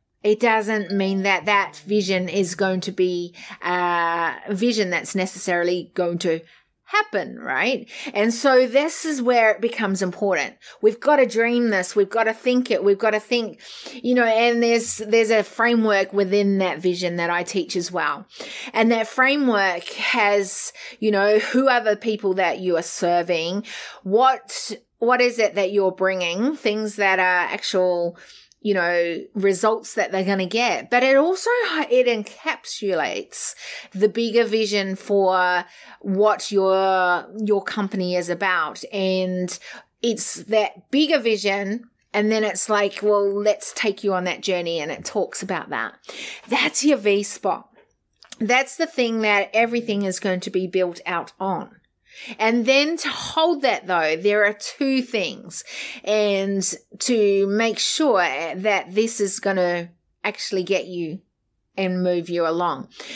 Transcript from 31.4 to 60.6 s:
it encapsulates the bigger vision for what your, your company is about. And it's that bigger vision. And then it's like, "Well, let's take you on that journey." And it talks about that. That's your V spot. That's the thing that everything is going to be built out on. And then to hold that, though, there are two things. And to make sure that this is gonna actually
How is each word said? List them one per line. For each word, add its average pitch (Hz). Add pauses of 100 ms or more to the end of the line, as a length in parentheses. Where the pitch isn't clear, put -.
it 247
encapsulates 196 (360)
the 202
bigger 233
vision 202
for 185 (340)
what 202
your, 190 (160)
your 208
company 190
is 175
about. 175 (120)
And 185 (420)
it's 233 (100)
that 208
bigger 294
vision. 202 (240)
And 214
then 220
it's 202
like, 202
"Well, 202
let's 202
take 208
you 196
on 180
that 180
journey." 170
And 151
it -
talks -
about 185
that. 113 (520)
That's 277
your 294
V 202
spot. - (720)
That's 247
the 330
thing 226
that 208
everything 233
is 190
going 185
to 196
be 185
built 180
out 170
on. 190 (640)
And 226
then 285
to 294
hold 320
that, 214
though, 160
there 208
are 208
two 269
things. - (400)
And 196 (380)
to 202
make 214
sure 247
that 170
this 226
is 190
gonna 175 (340)
actually 202